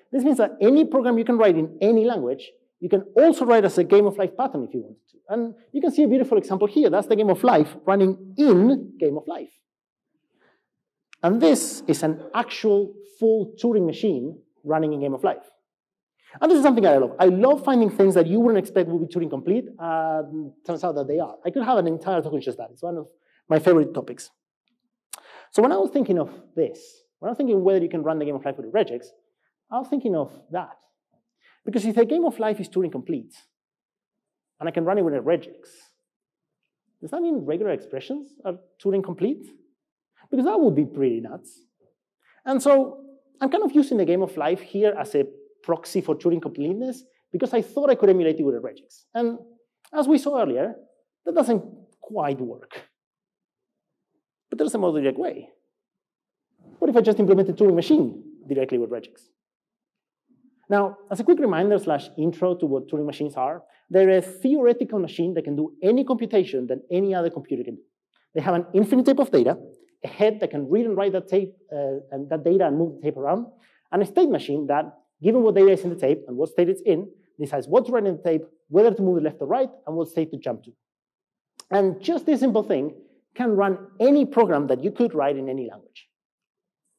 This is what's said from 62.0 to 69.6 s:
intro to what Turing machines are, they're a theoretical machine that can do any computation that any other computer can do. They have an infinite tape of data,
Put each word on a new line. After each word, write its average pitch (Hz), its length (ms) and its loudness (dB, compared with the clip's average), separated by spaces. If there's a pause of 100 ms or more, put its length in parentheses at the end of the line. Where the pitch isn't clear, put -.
intro 170 400 -2
to 175 120 -4
what 135 200 -2
Turing 151 180 -6
machines 147 300 -8
are, 143 280 -6 (260)
they're 190 280 6
a 180 40 2
theoretical 240 800 0
machine 175 340 -4
that 160 120 -4
can 147 100 -6
do 156 260 -4
any 240 220 2
computation 220 640 -2
that 131 120 -6 (120)
any 190 240 0
other 170 160 -2
computer 143 320 -8
can 117 120 -12
do. - 60 -20 (540)
They 156 60 -4
have 175 120 -2
an 175 200 -2
infinite 220 340 2
tape 269 120 2
of 269 120 0
data, 131 260 2 (460)